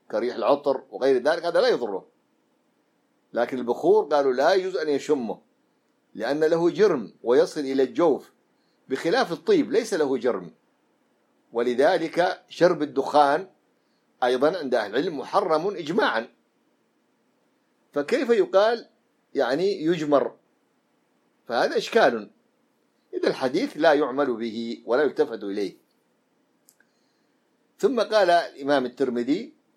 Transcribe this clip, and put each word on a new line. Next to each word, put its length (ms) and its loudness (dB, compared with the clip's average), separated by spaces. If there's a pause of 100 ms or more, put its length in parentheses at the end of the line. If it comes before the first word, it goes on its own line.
(120)
كريح 240 -4
العطر 540 0
وغير 340 0
ذلك 220 0
هذا 160 2
لا 60 2
يضره، 400 -2 (1300)
لكن 260 -2
البخور 460 2
قالوا 280 2
لا 200 2
يجوز 240 -2
أن 120 -4
يشمه 520 -2 (720)
لأن 300 -2
له 260 2
جرم 440 0 (100)
ويصل 380 2
إلى 220 0
الجوف، 500 0 (560)
بخلاف 420 -2
الطيب 400 0
ليس 220 -2
له 240 0
جرم، 360 -4 (1000)
ولذلك 960 0
شرب 320 2
الدخان 640 2 (760)
أيضا 340 0
عند 180 -4
أهل 160 -2
العلم 280 -2
محرم 480 0
إجماعا، 600 -4 (1600)
فكيف 380 -2
يقال 600 2 (440)
يعني 500 0
يجمر؟ 520 0 (1120)
فهذا 300 0
إشكال، 540 2 (800)
إذا 140 -4
الحديث 500 -4
لا 160 4
يعمل 420 -2
به 500 -8
ولا 180 2
يلتفت 400 -2
إليه. 340 -6 (2000)
ثم 240 0
قال 280 2
الإمام 560 0
الترمذي 760 -4 (160)